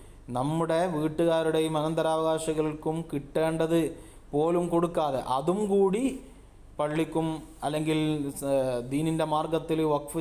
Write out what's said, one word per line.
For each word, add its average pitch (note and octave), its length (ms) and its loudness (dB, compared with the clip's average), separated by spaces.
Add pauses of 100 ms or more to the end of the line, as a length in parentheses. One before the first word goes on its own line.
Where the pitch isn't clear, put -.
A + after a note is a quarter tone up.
(380)
നമ്മുടെ D#3+ 420 0 (160)
വീട്ടുകാരുടെയും D#3+ 840 2
അനന്തരാവകാശികൾക്കും D#3+ 1160 0 (160)
കിട്ടേണ്ടത് D#3+ 680 0 (520)
പോലും E3+ 400 2
കൊടുക്കാതെ, E3 480 2 (160)
അതും E3+ 240 0 (120)
കൂടി G3 300 4 (760)
പള്ളിക്കും D#3+ 480 0 (380)
അല്ലെങ്കിൽ D#3 340 0 (420)
സ-, C#3 100 -2 (400)
ദീനിൻ്റെ D#3+ 440 0
മാർഗത്തിൽ D#3 440 0 (140)
വഖഫ് D3 280 -4